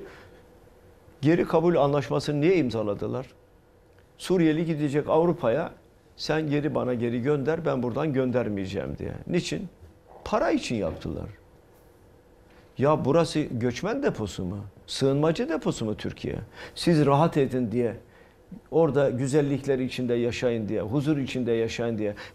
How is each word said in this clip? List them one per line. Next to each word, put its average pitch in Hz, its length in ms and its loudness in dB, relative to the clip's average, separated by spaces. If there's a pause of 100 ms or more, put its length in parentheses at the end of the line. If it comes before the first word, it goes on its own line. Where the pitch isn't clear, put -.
(1200)
geri 156 240 4
kabul 170 300 2
anlaşmasını 143 680 0
niye 180 160 4
imzaladılar? 113 720 -2 (880)
Suriyeli 165 480 2
gidecek 147 440 0
Avrupa'ya, 160 640 2 (460)
"Sen 156 320 -2
geri 143 260 0
bana 123 180 0
geri 120 280 -2
gönder, 147 440 0
ben 135 180 0
buradan 131 300 -2
göndermeyeceğim." 104 840 -2
diye. - 160 -6 (140)
Niçin? 175 400 -2 (580)
Para 269 260 0
için 185 240 0
yaptılar. 85 500 -4 (1500)
Ya 147 280 2
burası 151 340 2
göçmen 143 640 -2
deposu 107 420 -4
mu? 98 120 -6 (300)
Sığınmacı 151 600 2
deposu 220 360 -2
mu 107 120 -2
Türkiye? - 380 -8 (400)
Siz 156 300 4
rahat 147 320 4
edin 127 340 0
diye, 117 240 0 (760)
orada 143 380 4
güzellikler 135 720 0
içinde 127 340 -2
yaşayın 117 560 0
diye, 107 120 -2
huzur 139 360 0
içinde 123 340 -2
yaşayın 113 460 0
diye 104 180 -2 (200)